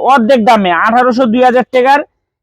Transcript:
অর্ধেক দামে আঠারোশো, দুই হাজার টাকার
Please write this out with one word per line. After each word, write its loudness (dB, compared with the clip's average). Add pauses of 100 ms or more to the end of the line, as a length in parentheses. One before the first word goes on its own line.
(120)
অর্ধেক 0
দামে 2
আঠারোশো, 0
দুই -2
হাজার 0
টাকার 0 (420)